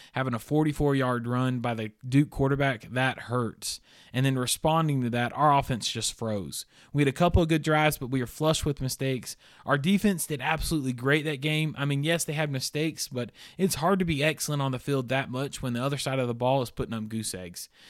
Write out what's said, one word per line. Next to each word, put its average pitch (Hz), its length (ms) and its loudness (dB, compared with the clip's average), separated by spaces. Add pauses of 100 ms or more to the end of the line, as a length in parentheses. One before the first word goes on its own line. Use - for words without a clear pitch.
(120)
having 131 200 -2
a 117 60 -2
forty-four 147 560 2
yard 123 320 0
run 127 320 0
by 120 160 -2
the 110 160 -6 (180)
Duke 139 220 4
quarterback, 135 600 0
that 127 280 0
hurts. - 600 -4 (340)
And 131 100 2
then 135 140 2
responding 151 640 2
to 120 80 0
that, 120 260 -2
our 143 160 6
offense 139 380 0
just - 240 -4
froze. 101 500 -4 (300)
We 143 80 4
had 143 60 4
a 131 40 2
couple 175 300 4
of 160 60 2
good 156 140 2
drives, 151 360 4
but 123 120 -8
we 131 100 0
were 120 60 -2
flush - 380 0
with 143 160 -2
mistakes. 131 560 -4 (300)
Our 143 100 2
defense 185 500 2
did 147 140 -6
absolutely 147 540 -2
great 139 320 2
that 143 160 -4
game. 156 360 0
I 139 60 -2
mean, 143 200 0
yes, 165 200 0
they 160 80 -6
had 151 180 -2
mistakes, 147 580 -4
but 120 220 -6 (280)
it's 185 180 2
hard 180 220 2
to 185 80 2
be 147 180 0
excellent 151 380 0
on 135 100 0
the 127 60 -2
field 131 320 -2
that 131 200 -2
much 135 300 -6
when 123 140 -4
the 120 80 -2
other 143 160 -2
side 135 200 -2
of 123 100 0
the 120 60 -2
ball 127 280 2
is 117 80 -6
putting - 240 -6
up 110 160 -6
goose 110 240 -4
eggs. - 340 -12 (220)